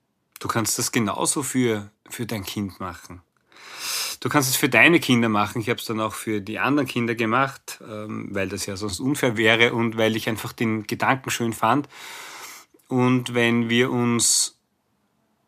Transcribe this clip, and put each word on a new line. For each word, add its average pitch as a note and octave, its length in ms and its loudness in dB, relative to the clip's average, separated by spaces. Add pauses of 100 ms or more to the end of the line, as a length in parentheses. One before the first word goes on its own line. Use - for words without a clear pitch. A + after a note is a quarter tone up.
(380)
Du - 100 -8
kannst A2 300 -2
das A#2 140 -2
genauso B2 500 0
für, A#2 480 0 (180)
für - 180 -8
dein G#2 180 -8
Kind G2 340 -6
machen. F2 440 -12 (1000)
Du - 80 -6
kannst C3 220 2
es C3 60 2
für C#3+ 120 2
deine C3 320 8
Kinder A#2 280 4
machen. G#2 320 0
Ich A2 100 -2
hab's A#2 140 -4
dann A2 160 -4
auch G#2+ 120 -2
für G#2+ 280 -4
die G2 180 -8
anderen C3 300 0
Kinder A#2 260 -2
gemacht, A#2 760 -2
ähm, A2 440 -10
weil F#2+ 160 -2
das G2 180 -6
ja G2+ 100 -6
sonst F#2+ 240 -6
unfair C3 360 0
wäre A#2 380 6
und A2+ 220 0
weil A2 200 2
ich A2 120 -4
einfach A2+ 240 -6
den A2 340 -2
Gedanken B2 440 0
schön A#2 220 -2
fand. B2 360 2 (1000)
Und B2+ 460 0
wenn A#2 340 2
wir B2 240 2
uns A#2+ 680 0 (880)